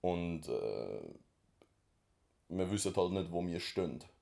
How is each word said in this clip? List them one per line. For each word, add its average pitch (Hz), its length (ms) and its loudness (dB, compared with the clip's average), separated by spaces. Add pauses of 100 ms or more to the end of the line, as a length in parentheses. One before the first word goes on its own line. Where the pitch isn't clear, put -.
Und, 87 480 0
äh, 52 520 -2 (1500)
wir 92 220 2
wissen 101 240 2
halt 90 160 6
nicht, 92 200 0
wo 87 140 0
wir 85 140 -2
stehen 87 440 -2 (180)